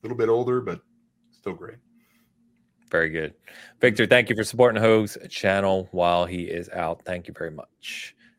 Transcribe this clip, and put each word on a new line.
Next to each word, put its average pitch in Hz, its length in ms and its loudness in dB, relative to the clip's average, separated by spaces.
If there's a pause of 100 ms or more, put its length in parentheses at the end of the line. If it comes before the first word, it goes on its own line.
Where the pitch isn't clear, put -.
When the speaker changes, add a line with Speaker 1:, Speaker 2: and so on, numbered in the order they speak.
Speaker 1:
little 117 140 -8
bit 113 120 2
older, 123 320 2
but 87 200 -8 (500)
still - 220 -12
great. - 240 -16 (1120)
Speaker 2:
Very 82 200 0
good. 78 240 -6 (460)
Victor, 117 260 2
thank 123 240 4
you 110 60 0
for 107 80 -2
supporting 113 380 2
Hoag's 110 340 4 (140)
channel 95 640 0
while 87 340 2
he 90 160 -6
is 87 280 -8
out. 85 340 -6
Thank 90 240 -10
you - 80 -16
very 82 140 -8
much. - 680 -16 (220)